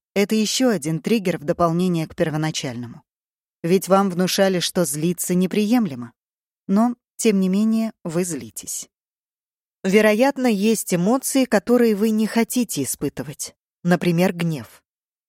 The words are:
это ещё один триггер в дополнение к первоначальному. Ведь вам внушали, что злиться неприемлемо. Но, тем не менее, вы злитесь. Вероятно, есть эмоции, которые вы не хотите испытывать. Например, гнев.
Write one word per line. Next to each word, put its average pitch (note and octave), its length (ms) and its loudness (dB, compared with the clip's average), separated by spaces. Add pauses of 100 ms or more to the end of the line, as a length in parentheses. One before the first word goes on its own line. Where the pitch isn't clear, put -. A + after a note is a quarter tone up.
(160)
это G3+ 200 0
ещё A3 340 0
один D#3+ 300 -2
триггер F#3 380 -2
в C#3+ 60 -12
дополнение E3+ 640 0
к - 80 -18
первоначальному. D3+ 880 -4 (600)
Ведь F3 240 2
вам G3 220 4
внушали, F#3 500 0
что F3 260 -2
злиться E3 500 -2
неприемлемо. F#3 800 0 (540)
Но, A3 280 2 (220)
тем G#3 220 2
не F#3+ 80 2
менее, A3 460 0 (100)
вы F3 200 -2
злитесь. C3+ 680 -10 (920)
Вероятно, G#3+ 640 4
есть G#3 460 0
эмоции, A#3+ 520 0
которые A#3 500 2
вы G#3+ 140 0
не G#3+ 180 0
хотите A3+ 560 -2
испытывать. - 720 -8 (280)
Например, F3+ 500 2
гнев. E3 500 -8 (460)